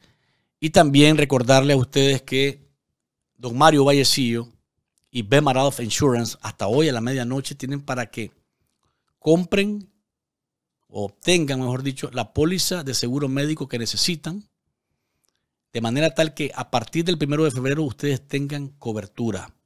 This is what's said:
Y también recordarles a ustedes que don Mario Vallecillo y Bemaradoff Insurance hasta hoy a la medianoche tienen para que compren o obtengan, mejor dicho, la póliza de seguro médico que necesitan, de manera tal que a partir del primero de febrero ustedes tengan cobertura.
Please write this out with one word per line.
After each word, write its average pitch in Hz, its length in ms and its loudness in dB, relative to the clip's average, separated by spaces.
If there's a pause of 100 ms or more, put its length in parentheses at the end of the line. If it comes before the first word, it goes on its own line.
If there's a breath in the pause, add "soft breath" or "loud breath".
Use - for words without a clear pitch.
(600)
Y 156 80 -4
también 151 480 6
recordarles 135 580 4
a 131 60 4
ustedes 135 400 2
que 139 480 -4 (680)
don 120 220 -8
Mario 147 300 6
Vallecillo 127 640 2 (600)
y 123 120 -6
Bemaradoff 139 580 2
Insurance 117 600 0
hasta 107 240 -8
hoy 143 240 2
a - 20 -2
la 117 80 -4
medianoche 131 540 -4
tienen 139 260 -8
para 127 300 -8
que 107 280 -12 (840)
compren 196 640 0 (1040)
o 101 160 -8
obtengan, 139 560 -2
mejor 127 220 -4
dicho, 135 280 -8
la 123 220 -8
póliza 175 500 -2
de 135 120 -8
seguro 131 340 -4
médico 143 400 -6
que 123 100 -8
necesitan, 160 680 -6 (1300)
de 117 80 -6
manera 139 320 0
tal 160 180 0
que 143 220 -6
a - 160 -12
partir 160 340 -2
del 175 140 -2
primero 147 260 0
de 151 60 2
febrero 135 320 -4
ustedes 139 440 -4
tengan 143 420 -6
cobertura. 107 840 -8 (140)